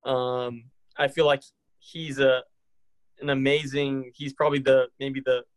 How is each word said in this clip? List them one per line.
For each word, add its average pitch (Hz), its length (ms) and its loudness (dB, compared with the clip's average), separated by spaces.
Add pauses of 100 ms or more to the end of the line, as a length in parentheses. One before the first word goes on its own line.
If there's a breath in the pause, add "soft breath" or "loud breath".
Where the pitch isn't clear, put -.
Um, 123 600 -4 (340)
I 147 100 0
feel 160 160 0
like 143 180 2 (360)
he's 156 400 -12
a, 131 240 4 (800)
an 143 80 -4
amazing, 135 840 0
he's 139 200 -10
probably 147 240 0
the, 131 300 4 (120)
maybe 135 240 -6
the 123 200 0 (120)